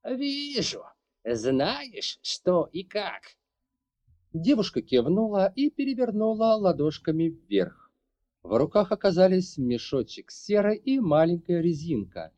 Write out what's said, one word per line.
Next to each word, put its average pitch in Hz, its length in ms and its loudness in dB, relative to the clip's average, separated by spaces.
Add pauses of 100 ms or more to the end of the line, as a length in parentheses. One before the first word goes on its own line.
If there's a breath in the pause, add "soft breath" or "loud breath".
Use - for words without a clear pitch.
«Вижу, 277 760 -6 (420)
знаешь, 135 960 -2
что - 500 0
и 180 100 -8
как». 185 400 -8 (1080)
Девушка 185 480 0
кивнула 190 760 2
и 285 140 0
перевернула 220 880 0
ладошками 160 720 0
вверх. - 640 -4 (500)
В 95 140 -2
руках 170 360 2
оказались 185 680 2
мешочек 123 720 -4
серы 208 460 0
и 269 220 -2
маленькая 170 640 2
резинка. 139 760 -4